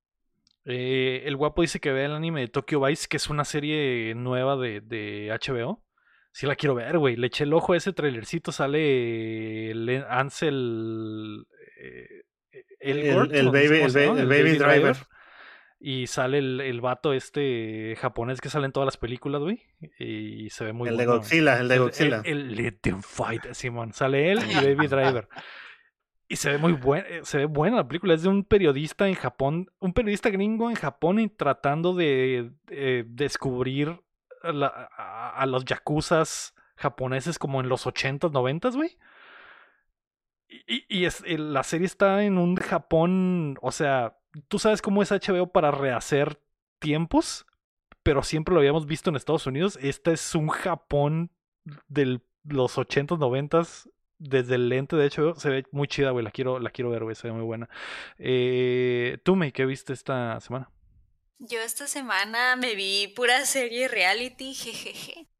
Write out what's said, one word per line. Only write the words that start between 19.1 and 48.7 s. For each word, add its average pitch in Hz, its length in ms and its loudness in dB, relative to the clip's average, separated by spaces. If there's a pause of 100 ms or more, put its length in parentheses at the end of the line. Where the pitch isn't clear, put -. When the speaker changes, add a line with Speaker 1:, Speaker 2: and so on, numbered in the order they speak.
Speaker 1:
güey. 196 200 -2 (360)
Y 107 520 -10
se - 140 -10
ve 110 80 -6
muy 120 160 -6
Speaker 2:
El 117 80 -2
de 120 100 0
Speaker 1:
bueno, 120 60 6
güey. 110 160 0
Speaker 2:
Godzilla, 151 320 6
el 123 80 0
de 127 60 4
Speaker 1:
El, 127 60 6
Speaker 2:
Godzilla. 123 440 2
Speaker 1:
el, 143 260 -4
el 107 60 -8
Let 117 160 -2 (100)
Them 95 200 -2
Fight, 110 500 -6
Simón. 117 400 -8
Sale 139 400 2
él 220 80 2 (100)
y - 40 0
Baby 139 320 4
Speaker 2:
<laughs> - 20 0
Speaker 1:
Driver. 131 400 2 (1000)
Y - 80 -8
se 151 140 -2
ve 143 80 2
muy 165 140 4
buen-, 143 340 2
eh, 170 180 -10
se 147 140 -4
ve 139 80 2
buena 156 300 0
la 175 120 2
película. 170 260 2
Es 160 80 2
de 180 60 2
un 196 160 4
periodista 156 640 2
en 190 80 2
Japón, 147 640 -2
un 185 140 -2
periodista 208 380 0
gringo 214 400 0
en 226 60 -4
Japón 165 440 0
y 220 80 2
tratando 151 640 0
de, 131 560 2 (180)
eh, 131 380 -2
descubrir 131 920 -2 (420)
a 170 100 -4
la, 143 440 -2
a, 110 400 -12
a 135 100 0
los 127 200 0
yakuzas - 880 -2 (220)
japoneses 131 600 -4
como 139 220 -2
en 127 80 -2
los 127 180 0
ochentas, 139 460 -2
noventas, 143 440 0
güey. 320 200 -2 (1500)
Y, - 260 -10
y, 262 140 -6
y 185 160 0
es, - 220 -2
el, 151 260 -4
la 135 120 2
serie 170 220 0
está 196 380 2
en 196 140 4
un 175 180 4
Japón, 175 1040 2
o 127 100 -4
sea, 135 440 0 (320)
tú 208 100 -2
sabes 214 240 2
cómo 202 200 2
es - 100 -2
H 202 200 0
B 180 80 2
O 180 120 -2
para 156 180 4
rehacer 139 720 0 (400)
tiempos, 160 680 0 (560)
pero 143 220 4
siempre 156 300 -2
lo 170 60 6
habíamos 147 260 4